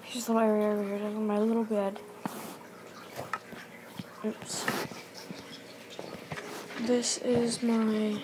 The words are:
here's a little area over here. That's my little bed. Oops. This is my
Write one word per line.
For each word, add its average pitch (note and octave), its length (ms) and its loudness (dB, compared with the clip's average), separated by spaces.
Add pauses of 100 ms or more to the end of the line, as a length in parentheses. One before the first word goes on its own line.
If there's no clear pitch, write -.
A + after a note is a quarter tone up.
here's - 240 -6
a A3+ 60 4
little A3+ 140 8
area G#3+ 240 6
over G#3 120 2
here. G3+ 160 -2
That's G#3 160 -2
my G#3+ 240 2
little A3+ 240 4
bed. G#3 360 2 (2250)
Oops. - 420 -4 (2250)
This A#3+ 380 4
is A#3+ 440 4
my G#3+ 600 4